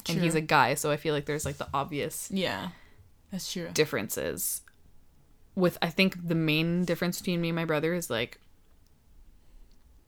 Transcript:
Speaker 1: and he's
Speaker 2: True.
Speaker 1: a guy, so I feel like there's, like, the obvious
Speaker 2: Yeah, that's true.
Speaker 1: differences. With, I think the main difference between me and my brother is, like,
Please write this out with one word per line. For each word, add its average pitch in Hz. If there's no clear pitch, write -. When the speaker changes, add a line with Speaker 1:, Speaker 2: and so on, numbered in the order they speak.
Speaker 1:
and -
he's 160
Speaker 2:
True. 156
Speaker 1:
a 156
guy, 143
so 151
I 147
feel 151
like 143
there's, 151
like, 143
the -
obvious 143
Speaker 2:
Yeah, 175
that's -
true. 170
Speaker 1:
differences. 107
With, 180
I 170
think 185
the 170
main 165
difference 175
between 175
me 170
and 165
my 165
brother 160
is, 175
like, 120